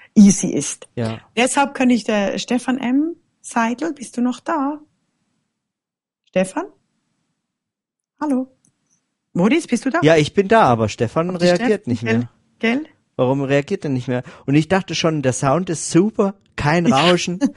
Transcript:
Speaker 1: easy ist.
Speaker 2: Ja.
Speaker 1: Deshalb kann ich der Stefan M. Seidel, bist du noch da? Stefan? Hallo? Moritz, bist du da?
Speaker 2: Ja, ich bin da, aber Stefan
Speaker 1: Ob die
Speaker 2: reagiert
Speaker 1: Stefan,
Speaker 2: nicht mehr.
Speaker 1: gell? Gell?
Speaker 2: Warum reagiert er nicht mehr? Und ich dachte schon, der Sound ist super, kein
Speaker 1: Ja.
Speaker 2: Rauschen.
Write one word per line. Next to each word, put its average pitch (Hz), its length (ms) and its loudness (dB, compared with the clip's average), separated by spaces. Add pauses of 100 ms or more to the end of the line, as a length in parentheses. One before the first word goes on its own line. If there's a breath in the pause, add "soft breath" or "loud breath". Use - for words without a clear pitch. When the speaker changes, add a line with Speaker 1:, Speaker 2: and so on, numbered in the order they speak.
(140 loud breath)
Speaker 1:
easy 202 340 6
ist. - 460 -6
Speaker 2:
Ja. 113 240 -4 (180)
Speaker 1:
Deshalb 277 380 0
kann 254 160 2
ich 233 140 0
der 202 340 -2
Stefan 240 400 -4
M. 285 380 -2 (260)
Seidel, 247 500 -4
bist 254 240 -16
du 247 60 -4
noch 247 180 -2
da? 302 380 -4 (1500)
Stefan? 190 360 -4 (1600)
Hallo? 262 280 -4 (840)
Moritz, 233 320 2
bist - 200 -4
du 269 40 -2
da? 226 120 -2
Speaker 2:
Ja, 156 140 6
ich 151 180 0
bin 196 140 2
da, 220 140 6
aber 117 260 2
Stefan 160 420 -2
Speaker 1:
Ob 180 80 -6
die 180 80 0
Speaker 2:
reagiert 196 360 2
Speaker 1:
Stefan, - 80 -6
Speaker 2:
nicht 123 120 -4
mehr. 226 260 -2 (300)
Speaker 1:
gell? 226 180 0
Gell? 311 100 -8 (300)
Speaker 2:
Warum 135 260 0
reagiert 143 420 -2
er 156 60 -4
nicht 127 180 -4
mehr? 123 140 -2 (240 loud breath)
Und 139 80 0
ich 156 140 2
dachte 185 260 -2
schon, 160 280 -2
der 131 100 0
Sound 147 380 -2
ist - 200 -8
super, 196 440 0 (220)
kein 165 300 0
Speaker 1:
Ja. 139 100 4 (140)
Speaker 2:
Rauschen. 180 300 -2 (160)